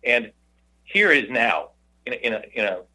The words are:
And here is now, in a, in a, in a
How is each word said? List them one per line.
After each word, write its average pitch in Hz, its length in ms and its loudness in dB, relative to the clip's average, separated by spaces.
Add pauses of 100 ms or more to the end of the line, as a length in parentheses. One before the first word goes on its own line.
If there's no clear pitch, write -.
And 120 280 0 (520)
here 196 280 2
is 131 200 4
now, 113 380 0 (360)
in 123 80 -8
a, - 40 -8
in 117 160 -4
a, 107 100 -6 (100)
in 110 120 -2
a 92 160 -4 (140)